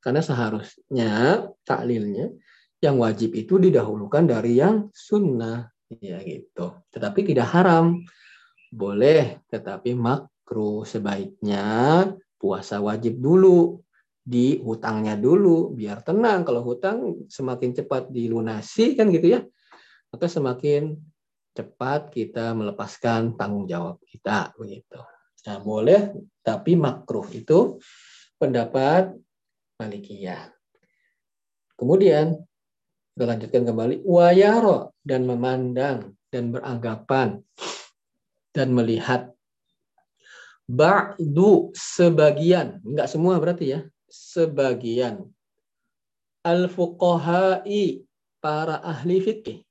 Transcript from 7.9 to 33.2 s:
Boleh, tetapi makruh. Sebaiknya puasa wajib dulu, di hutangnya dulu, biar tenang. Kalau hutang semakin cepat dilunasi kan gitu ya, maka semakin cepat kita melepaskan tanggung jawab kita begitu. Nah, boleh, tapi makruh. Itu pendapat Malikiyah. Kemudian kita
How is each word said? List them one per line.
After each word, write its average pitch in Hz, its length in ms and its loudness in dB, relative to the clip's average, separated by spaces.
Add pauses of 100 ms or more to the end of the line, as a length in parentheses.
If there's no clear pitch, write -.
Boleh, 113 800 2
tetapi 113 480 -6
makruh. 110 880 -4
Sebaiknya 101 800 -6 (720)
puasa 98 400 -6
wajib 110 400 -4
dulu, 170 640 6 (400)
di 123 400 0
hutangnya 110 560 -4
dulu, 165 560 4
biar 104 320 -10
tenang. 196 400 0
Kalau 120 160 -2
hutang 190 640 -6
semakin 127 560 -6
cepat 131 320 -6
dilunasi 117 800 -2
kan 220 160 4
gitu 170 160 2
ya, 233 160 4 (720)
maka 170 160 -4
semakin 147 720 -2 (560)
cepat 135 560 -6
kita 113 400 -6
melepaskan 113 880 -4
tanggung 101 240 -4
jawab 87 400 -8
kita - 480 -6
begitu. - 480 -18 (480)
Nah, 101 160 -10
boleh, 131 480 2 (320)
tapi 170 320 0
makruh. 127 560 -4
Itu 156 480 2 (560)
pendapat 135 800 0 (640)
Malikiyah. 98 720 -12 (1200)
Kemudian 165 640 2 (800)
kita 117 160 -2